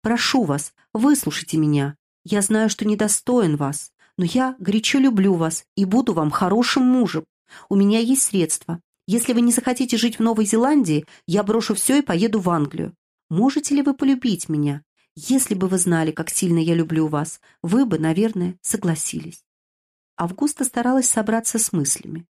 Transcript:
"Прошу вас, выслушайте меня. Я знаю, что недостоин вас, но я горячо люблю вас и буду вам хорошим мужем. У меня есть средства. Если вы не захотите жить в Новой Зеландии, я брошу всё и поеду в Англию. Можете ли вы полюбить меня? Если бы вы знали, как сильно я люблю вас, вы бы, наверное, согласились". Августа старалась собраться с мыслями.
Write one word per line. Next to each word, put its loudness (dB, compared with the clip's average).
"Прошу 0
вас, -4
выслушайте 0
меня. 0
Я 0
знаю, 2
что -6
недостоин 0
вас, -6
но 0
я 0
горячо 0
люблю 4
вас -2
и 2
буду 0
вам 0
хорошим 0
мужем. 2
У -2
меня 4
есть 2
средства. -2
Если 0
вы 2
не 4
захотите 0
жить -2
в 2
Новой 2
Зеландии, 2
я 0
брошу 0
всё 0
и 4
поеду 0
в 0
Англию. -2
Можете 0
ли 2
вы 2
полюбить 0
меня? -2
Если -2
бы -2
вы 0
знали, 0
как -8
сильно 0
я 0
люблю 0
вас, -4
вы 2
бы, 0
наверное, 0
согласились". -6
Августа -4
старалась 0
собраться -2
с -2
мыслями. -4